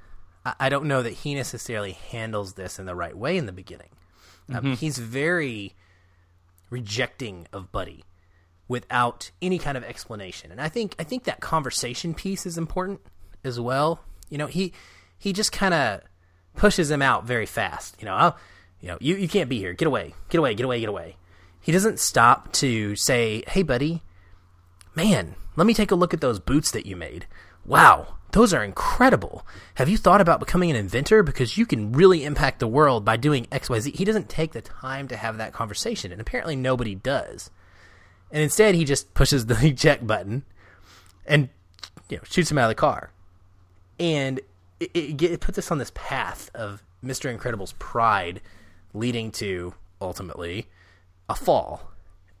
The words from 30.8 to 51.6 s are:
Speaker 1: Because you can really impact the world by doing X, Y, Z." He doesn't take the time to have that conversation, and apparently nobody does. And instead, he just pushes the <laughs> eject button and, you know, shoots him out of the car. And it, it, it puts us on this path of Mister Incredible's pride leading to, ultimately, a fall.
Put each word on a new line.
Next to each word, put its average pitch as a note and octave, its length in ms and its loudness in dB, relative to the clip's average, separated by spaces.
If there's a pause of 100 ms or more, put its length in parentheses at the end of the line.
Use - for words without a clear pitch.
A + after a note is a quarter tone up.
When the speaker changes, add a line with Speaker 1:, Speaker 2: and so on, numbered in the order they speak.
Speaker 1:
Because C3+ 340 -2
you A3+ 100 2
can G#2+ 260 -2
really E3 320 8
impact D3 340 0
the B2 100 -2
world B2+ 360 4
by A2+ 120 2
doing C3+ 360 2
X, - 180 -4
Y, A#2 80 2
Z." A2+ 140 -4
He F3+ 120 -2
doesn't A3 240 0
take D#3+ 240 -2
the A2+ 100 -10
time C3+ 460 -10
to A#2+ 80 -10
have A2+ 220 -6
that G#2+ 140 -8
conversation, A2 580 -6
and F2 100 -12
apparently - 360 -6
nobody B2 400 -2
does. B2 540 -4 (840)
And D3+ 100 0
instead, G3+ 320 6
he E3 100 4
just C#3 300 0
pushes C3 320 6
the A2+ 100 2
<laughs> G#2+ 100 2
eject D3 400 4
button G#2+ 380 -2 (840)
and, D3 220 4 (600)
you - 80 -8
know, - 120 -12
shoots E3+ 220 0
him D3+ 80 2
out B2 60 6
of A2+ 60 6
the A2+ 40 0
car. - 360 0 (920)
And C#3 400 0 (400)
it, E3+ 140 -6
it, D3 280 -4
it E3+ 180 0
puts - 180 0
us - 120 -4
on D#3+ 80 -2
this A#2+ 160 -8
path - 600 -8
of G2+ 280 -10 (180)
Mister C3 300 -6
Incredible's A2 480 -8
pride G2+ 640 0 (520)
leading A2+ 400 -4
to, F2+ 420 -6 (260)
ultimately, F2+ 680 -8 (600)
a - 80 -4
fall. - 560 0 (480)